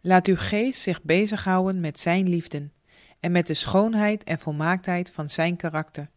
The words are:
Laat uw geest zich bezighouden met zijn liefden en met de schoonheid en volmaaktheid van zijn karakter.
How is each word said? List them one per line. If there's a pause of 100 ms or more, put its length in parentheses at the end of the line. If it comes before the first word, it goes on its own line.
Laat
uw
geest
zich
bezighouden
met
zijn
liefden (480)
en
met
de
schoonheid
en
volmaaktheid
van
zijn
karakter.